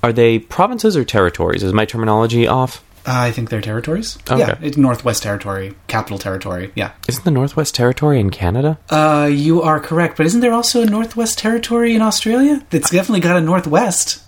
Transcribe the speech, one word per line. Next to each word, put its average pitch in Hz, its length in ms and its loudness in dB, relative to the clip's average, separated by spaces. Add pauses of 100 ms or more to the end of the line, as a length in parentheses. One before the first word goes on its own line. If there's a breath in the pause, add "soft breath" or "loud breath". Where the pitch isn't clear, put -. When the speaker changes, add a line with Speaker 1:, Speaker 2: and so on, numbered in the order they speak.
Speaker 1:
Are 117 80 2
they 117 280 4
provinces 214 580 0
or 127 80 0
territories? 87 580 0
Is 95 80 0
my 107 140 2
terminology 113 640 0
off? 127 360 -2 (220)
Speaker 2:
Uh, 131 100 -4
I 123 160 0
think 113 180 -6
they're 107 120 -6
territories. 151 560 -6 (120)
Speaker 1:
Okay. 127 100 2
Speaker 2:
Yeah, - 220 0
it's 143 140 -6
Northwest 123 480 0
Territory, 101 500 -6 (140)
Capital 107 300 -4
Territory, 95 580 -8
yeah. 104 160 -4 (160)
Speaker 1:
Isn't 123 160 -6
the 180 80 2
Northwest 139 420 -2
Territory 131 460 2
in 98 100 2
Canada? 123 480 -2 (120)
Speaker 2:
Uh, 151 420 2
you 156 300 2
are 156 180 2
correct, 165 380 -2
but 156 80 2
isn't 220 160 2
there 247 100 4
also 233 300 0
a 226 40 2
Northwest 226 540 -2
Territory 233 560 0
in 220 60 4
Australia? 247 720 2
It's - 180 0
definitely 185 320 2
got 170 160 2
a 170 40 2
Northwest. 170 880 0